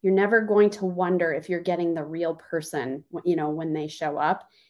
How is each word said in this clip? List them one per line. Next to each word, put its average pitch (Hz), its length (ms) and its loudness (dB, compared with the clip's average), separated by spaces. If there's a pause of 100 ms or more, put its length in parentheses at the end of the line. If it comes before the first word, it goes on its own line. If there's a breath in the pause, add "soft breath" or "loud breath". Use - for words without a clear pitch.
You're 190 120 4
never 202 280 4
going 208 300 6
to 208 140 -6
wonder 180 480 0
if 156 160 -6
you're 175 100 -2
getting 170 340 -2
the 160 120 -4
real 165 300 -4
person, 151 760 -6
wh-, 170 140 -8
you 175 100 2
know, 151 140 -2
when 156 240 -4
they 156 140 -4
show 151 300 -4
up. 160 300 0 (220 soft breath)